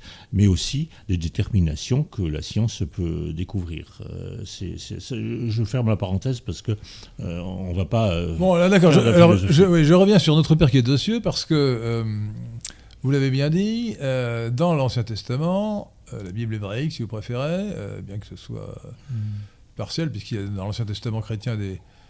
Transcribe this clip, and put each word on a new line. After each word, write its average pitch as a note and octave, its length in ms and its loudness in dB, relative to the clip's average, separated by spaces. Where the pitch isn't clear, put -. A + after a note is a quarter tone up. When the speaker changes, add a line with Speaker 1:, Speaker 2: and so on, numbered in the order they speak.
Speaker 1:
mais G2+ 160 6
aussi B2 400 0
les F#2+ 80 0
déterminations E2+ 840 0
que - 200 -8
la D2+ 180 -4
science G#2+ 400 -4
peut D#2+ 420 -4
découvrir. E2+ 680 -8
Euh, F2+ 360 -12
c'est, F2 340 -10
c'est, - 220 -12
c'est, A2+ 480 -6
je A2 160 0
ferme A2+ 240 0
la G#2+ 80 2
parenthèse G2 420 -2
parce - 220 -10
que, A#2 100 -4
euh, F2 220 -8
on F#2 320 -6
va F#2 120 -2
pas, A2+ 280 0
euh, E2+ 240 -2
Speaker 2:
Bon, F3+ 180 4
là, F3+ 140 4
d'accord, F3+ 240 8
Speaker 1:
faire C#3 80 8
Speaker 2:
je, A2+ 40 4
Speaker 1:
de A2+ 60 4
la - 60 6
Speaker 2:
alors, E3+ 180 10
Speaker 1:
philosophie. G2 180 2
Speaker 2:
je, D#3 100 8
oui, E3+ 220 6
je D3+ 80 8
reviens G3 260 8
sur D3+ 180 4
Notre D#3+ 180 6
Père D#3 160 6
qui C3+ 60 6
est A#2+ 120 4
aux C#3 80 4
cieux A3+ 240 -2
parce - 220 -4
que, - 100 -2
euh, A#2 500 0
vous C3 80 2
l'avez C3+ 180 2
bien C#3 200 2
dit, G#3+ 520 0
euh, A#2+ 480 -2
dans E3 260 2
l'Ancien B2+ 280 0
Testament, E3+ 920 -4
euh, G#2+ 100 -10
la F2+ 80 -10
Bible A2 240 -6
hébraïque, A2 380 -6
si - 80 -8
vous G#2 80 -8
préférez, A#2+ 340 -8
euh, D3+ 580 -6
bien G2 160 -12
que G2+ 100 -12
ce - 100 -16
soit G#2+ 440 -14
Speaker 1:
Hmm. A#2+ 40 -8
Speaker 2:
partiel, D3+ 340 -6
puisqu'il G#2+ 280 -10
y G2 40 -6
a G2 60 -8
dans G2 180 -6
l'Ancien G#2+ 200 -6
Testament G#2+ 340 -6
chrétien A2 380 -6
des, F#2+ 240 -8